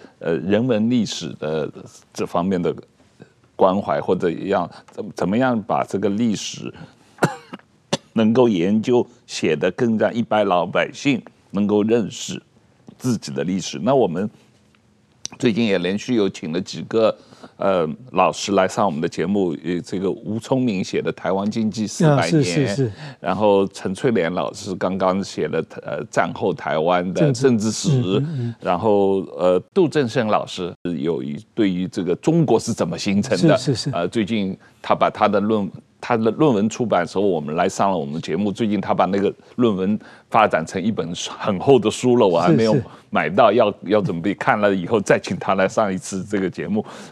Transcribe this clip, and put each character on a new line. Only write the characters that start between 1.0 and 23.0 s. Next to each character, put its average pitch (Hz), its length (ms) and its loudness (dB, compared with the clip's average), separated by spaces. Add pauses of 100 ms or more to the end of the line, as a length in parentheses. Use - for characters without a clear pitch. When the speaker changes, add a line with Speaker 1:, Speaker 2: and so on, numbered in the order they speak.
Speaker 1:
史 80 360 -8
的 76 280 -4 (440)
这 104 120 -8
方 87 220 -4
面 92 160 0
的 80 100 0 (840)
关 95 260 4
怀， 73 180 -2
或 95 140 0
者 92 160 0
一 76 200 -4
样， 95 200 -2 (220)
怎-， 113 120 -10 (120)
怎 90 120 -2
么 101 80 0
样 123 240 2
把 76 220 -2
这 - 160 -4
个 104 100 0
历 104 280 0
史 - 360 -10 (640)
<coughs> - 760 -14
能 110 180 4
够 123 160 6
研 101 320 2
究， 120 240 4 (220)
写 80 300 0
得 82 160 0
更 113 260 0
让 104 160 2
一 117 80 0
般 107 240 0
老 90 180 2
百 87 280 0
姓 139 280 -2 (300)
能 104 160 0
够 104 160 4
认 110 260 2
识 - 320 -10 (560)
自 123 200 0
己 - 160 -10
的 67 100 -2
历 90 160 -2
史。 71 240 -8
那 127 140 2
我 120 100 4
们 92 240 -4 (1080)
最 123 160 2
近 113 140 0
也 98 120 2
连 92 200 -2
续 127 160 -4
有 101 140 2
请 90 240 -8
了 87 80 -2
几 - 220 -10
个， 110 300 2 (440)
呃， 90 320 0 (240)
老 90 180 4
师 - 220 -4
来 92 160 4
上 107 180 0
我 98 40 0
们 73 100 -4
的 85 80 -2
节 - 180 -4
目， 98 240 0 (140)
呃， 87 160 -4
这 - 180 -8
个 95 100 -2
吴 107 300 -6
聪 131 240 -2
明 98 220 -2
写 - 180 -4
的 82 140 -2
《台 90 160 -4
湾 98 180 -2
经 110 180 -2
济 101 200 -4
四 - 160 0
百 156 60 6
Speaker 2:
啊， 143 120 4
是， 170 140 2
Speaker 1:
年》， 143 100 4
Speaker 2:
是， 135 300 0
是。 127 160 0 (260)